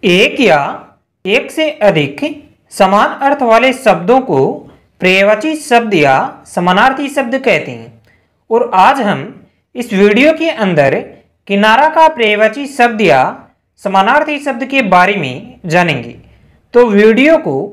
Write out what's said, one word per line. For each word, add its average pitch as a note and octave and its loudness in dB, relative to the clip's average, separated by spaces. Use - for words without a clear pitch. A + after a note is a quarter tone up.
एक G#3 0
या F3 0
एक A3+ -2
से D#4 -4
अधिक G3+ -2
समान G3+ 2
अर्थ C#4 -2
वाले A#3+ 2
शब्दों G#3+ 0
को C#3 -2
पर्यायवाची G#3 0
शब्द A#3 0
या D3 0
समानार्थी A3+ 0
शब्द C4 -4
कहते G3+ -2
हैं। A#2 -18
और A#3 0
आज A#3 4
हम G3 -6
इस A3 -8
वीडियो G#3 4
के D#4+ -2
अंदर F3+ 0
किनारा A3 2
का D#4+ 4
पर्यायवाची A3 -2
शब्द A#3+ -2
या C#3+ 0
समानार्थी B3+ 0
शब्द C4 -6
के C4+ -2
बारे F#3 2
में C#3+ -10
जानेंगे, D3+ -2
तो A#3+ 4
वीडियो A3+ 4
को D#3 -6